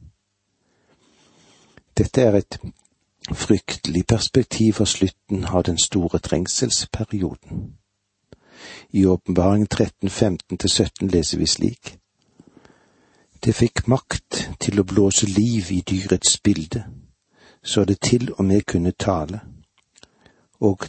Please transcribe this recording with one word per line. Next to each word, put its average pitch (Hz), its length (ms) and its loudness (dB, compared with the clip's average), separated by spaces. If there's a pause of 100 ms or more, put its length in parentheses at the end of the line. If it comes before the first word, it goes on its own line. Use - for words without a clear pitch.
(2000)
Dette 127 240 2
er 104 160 6
et - 200 -4 (680)
fryktelig - 800 -2
perspektiv 110 760 0
for 101 80 2
slutten - 560 -4
av 92 240 0
den 85 100 -2
store 87 400 0
trengselsperioden. - 1600 -4 (1200)
I 95 100 4
Åpenbaring 92 600 2
tretten - 400 -2
femten 92 500 -2
til 95 120 0
sytten - 420 0
leser 82 260 0
vi 80 80 0
slik: - 520 -4 (1500)
"Det 113 100 4
fikk - 340 0
makt - 600 -2 (120)
til 101 200 0
å 92 80 2
blåse 98 380 2
liv 104 440 0
i 90 140 -2
dyrets 92 560 0
bilde, 101 460 -2 (800)
så 104 200 2
det 95 160 0
til 123 380 0
og 101 60 2
med 98 220 4
kunne 87 240 0
tale, 90 500 -4 (1200)
og 101 280 0